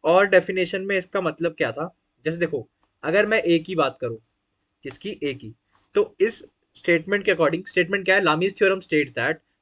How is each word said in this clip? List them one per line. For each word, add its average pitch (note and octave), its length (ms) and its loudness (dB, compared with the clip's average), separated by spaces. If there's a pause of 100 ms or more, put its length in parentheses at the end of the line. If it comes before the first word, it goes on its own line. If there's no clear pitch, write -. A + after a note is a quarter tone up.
और F#3 220 4
definition F#3 540 0
में G3 160 -2
इसका F#3+ 240 -4
मतलब E3 360 -2
क्या C3 140 -2
था, D#3 180 -8 (360)
जैसे E3 120 -4
देखो, E3 300 -4 (360)
अगर F#3 220 2
मैं G#3+ 180 0
ए E3+ 160 4
की F3+ 160 -8
बात C#3+ 260 0
करूँ, A#2 180 -6 (640)
किसकी, F3 400 -12
ए C#3+ 120 -2
की, A2+ 180 -18 (420)
तो G#3 260 0
इस A3+ 220 0 (340)
statement E3+ 480 0
के F#3 80 2
according, E3 340 0
statement F3+ 380 0
क्या F#3+ 100 4
है, G3+ 80 2
Lami's E3+ 320 0
theorem F#3+ 280 2
states C#3+ 300 -2
that B2+ 280 -4 (200)